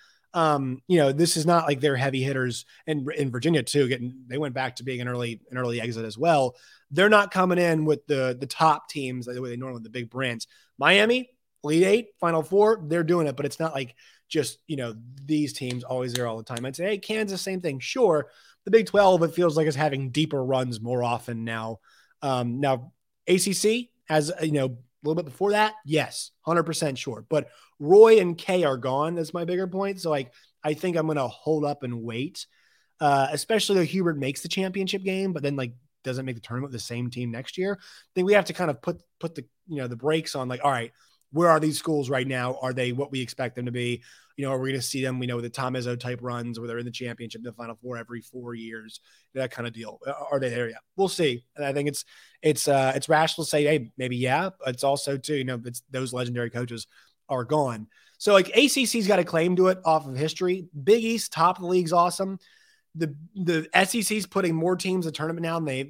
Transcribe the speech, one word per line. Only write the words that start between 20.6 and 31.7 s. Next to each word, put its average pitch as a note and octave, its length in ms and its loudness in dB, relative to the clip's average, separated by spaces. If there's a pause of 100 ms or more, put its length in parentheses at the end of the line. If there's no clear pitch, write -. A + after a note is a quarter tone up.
more A#2+ 220 -2
often A#2+ 400 -4
now. A2+ 360 -6 (420)
Um, B2 380 0
now, C3 320 0 (360)
A F3+ 100 6
C F#3+ 160 0
C A3+ 380 0 (180)
has, D#3 200 2
uh, E3 140 -8
you D#3+ 80 0
know, C#3 140 2
a B2+ 420 -10
little D#3+ 80 0
bit E3 160 -6
before G3+ 200 0
that. G#3+ 240 2 (100)
Yes, C#3+ 460 -2 (100)
hundred E3 220 2
percent D3 340 -4
sure. A2+ 320 -10
But D3+ 180 0 (320)
Roy G#3 400 10
and F3 180 0
K F3+ 280 0
are C3+ 100 2
gone. C3+ 400 -2
That's D#3+ 180 -6
my F3 120 -4
bigger F3+ 220 -2
point. F#3+ 340 -4
So, E3+ 80 -2
like, C#3 240 -2 (280)
I D#3 120 -2
think E3+ 240 -2
I'm D#3 100 0
gonna C#3+ 220 -2
hold D3+ 340 -2
up C#3+ 200 -4